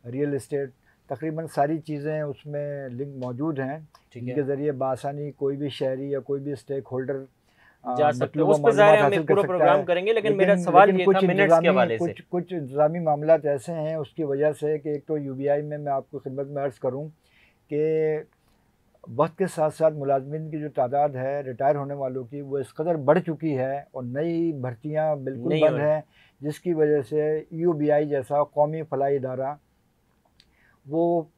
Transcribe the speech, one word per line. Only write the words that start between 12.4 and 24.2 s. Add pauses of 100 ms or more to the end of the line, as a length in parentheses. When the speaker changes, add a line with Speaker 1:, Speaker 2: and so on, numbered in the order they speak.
Speaker 1:
इंतज़ामी
मामलात
ऐसे
हैं
उसकी
वजह
से
कि
एक
तो
यूबीआई
में
मैं
आपकी
खिदमत
में
अर्ज़
करूँ (640)
कि (840)
वक्त
के
साथ
साथ
मुलाजमीन
की
जो
तादाद
है
रिटायर
होने
वालों
की,
वो
इस
कदर
बढ़
चुकी
है
और
नई